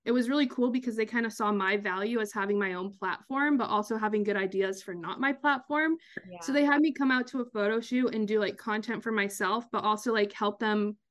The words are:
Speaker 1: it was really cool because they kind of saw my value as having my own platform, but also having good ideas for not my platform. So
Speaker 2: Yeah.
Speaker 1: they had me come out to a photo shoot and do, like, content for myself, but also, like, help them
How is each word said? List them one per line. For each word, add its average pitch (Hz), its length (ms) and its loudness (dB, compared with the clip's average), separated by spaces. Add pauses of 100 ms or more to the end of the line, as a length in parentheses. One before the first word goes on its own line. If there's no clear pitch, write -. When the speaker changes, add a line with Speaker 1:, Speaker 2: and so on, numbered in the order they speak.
Speaker 1:
it 226 80 0
was 247 160 2
really 285 200 2
cool 247 240 0
because 247 240 -2
they 220 100 0
kind 233 200 -2
of 220 80 -4
saw 208 180 0
my 202 260 2
value 202 420 -2
as 208 140 -4
having 208 240 0
my 190 160 0
own 190 180 -6
platform, 269 680 0
but 226 120 0
also 214 280 0
having 214 260 0
good 202 120 0
ideas 190 460 -2
for 180 140 -10
not 170 240 -8
my 269 140 2
platform. 294 640 0 (440)
So 262 100 -4
Speaker 2:
Yeah. - 20 0
Speaker 1:
they 285 120 6
had 285 160 6
me 302 120 4
come 269 180 2
out 247 160 2
to 262 140 -4
a 240 40 -4
photo 214 340 0
shoot 247 360 0
and 214 120 0
do, 214 120 2
like, 196 180 0
content 214 460 -4
for 226 80 -4
myself, 202 600 -2
but 220 120 -2
also, 214 300 0
like, 208 200 2
help 208 260 -2
them 208 380 0 (140)